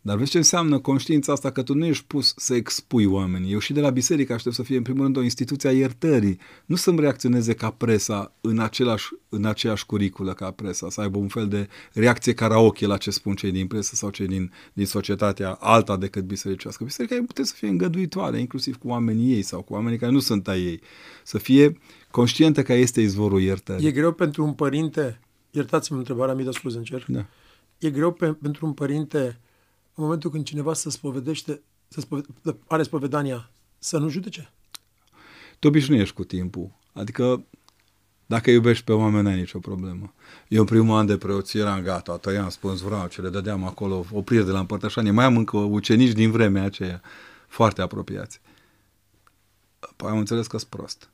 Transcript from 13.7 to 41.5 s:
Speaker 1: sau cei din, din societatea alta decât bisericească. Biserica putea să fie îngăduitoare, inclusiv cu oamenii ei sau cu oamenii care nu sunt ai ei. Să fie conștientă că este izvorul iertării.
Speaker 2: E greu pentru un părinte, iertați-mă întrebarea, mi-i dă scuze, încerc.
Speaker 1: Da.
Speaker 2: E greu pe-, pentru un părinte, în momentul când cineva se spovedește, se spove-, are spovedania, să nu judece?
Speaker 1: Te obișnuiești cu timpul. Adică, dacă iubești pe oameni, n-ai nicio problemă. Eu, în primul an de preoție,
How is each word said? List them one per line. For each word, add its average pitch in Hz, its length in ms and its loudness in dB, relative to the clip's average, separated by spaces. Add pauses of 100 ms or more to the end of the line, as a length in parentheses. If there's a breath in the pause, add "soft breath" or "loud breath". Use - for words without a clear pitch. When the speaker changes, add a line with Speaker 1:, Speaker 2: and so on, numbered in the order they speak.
Speaker 1:
sau 104 160 -4
cei 98 160 -6
din, 92 260 -4 (200 loud breath)
din 101 140 -2
societatea 98 640 -2
alta 107 440 4
decât 98 280 -4
bisericească. 95 600 -8
Biserica 240 420 -4
putea - 180 -4
să - 100 -6
fie 214 140 -6
îngăduitoare, 175 680 -2
inclusiv 127 380 -6
cu - 120 -10
oamenii 117 440 2
ei 107 100 2
sau 90 200 -8
cu - 100 -12
oamenii 113 260 -2
care 120 140 0
nu 139 80 6
sunt 107 280 0
ai 92 140 0
ei. 87 180 -4 (440 loud breath)
Să - 140 -6
fie 143 400 6 (320 soft breath)
conștientă 139 520 4
că 127 100 0
este 123 280 4
izvorul 101 400 2
iertării. 95 460 -2
Speaker 2:
E 151 60 2
greu 151 200 2
pentru 160 320 -2
un 147 80 -2
părinte, 143 680 -2 (300)
iertați-mă 147 480 -2
întrebarea, 127 360 -2
mi-i 131 100 -4
dă 131 60 -4
scuze, 117 280 -8
încerc. 120 280 -10
Speaker 1:
Da. 127 200 -4 (520 soft breath)
Speaker 2:
E 156 120 -2
greu 151 220 0
pe-, 170 200 -2
pentru 147 340 -6
un 151 60 -2
părinte, 143 680 -4 (540)
în 156 100 -6
momentul 160 260 -2
când 147 140 -6
cineva 147 300 -4
se 151 160 -6
spovedește, 143 720 -8 (260)
se - 120 -12
spove-, 143 260 -6 (400)
are 160 160 0
spovedania, 139 680 -4 (280)
să - 200 -6
nu 151 100 0
judece? 180 440 -10 (1080 loud breath)
Speaker 1:
Te - 80 2
obișnuiești 139 480 4
cu 95 100 -8
timpul. 90 460 -8 (220)
Adică, 123 520 -2 (840)
dacă 113 240 2
iubești 117 340 6
pe 113 80 0
oameni, 107 300 4
n-ai 98 160 0
nicio 90 200 -6
problemă. 92 560 -10 (340 loud breath)
Eu, 110 120 4
în 104 60 8
primul 113 300 6
an 107 100 4
de 101 100 2
preoție, 98 440 -2